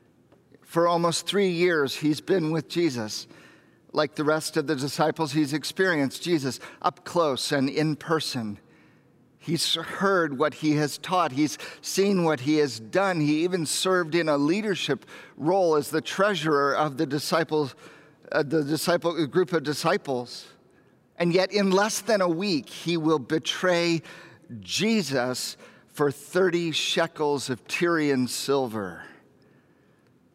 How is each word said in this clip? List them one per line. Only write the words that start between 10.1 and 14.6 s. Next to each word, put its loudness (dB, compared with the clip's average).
what 2
he 0
has 0
taught. 0
He's 0
seen 2
what 0
he 2
has 2
done. 0
He 2
even -2
served 0
in 2
a 4
leadership -2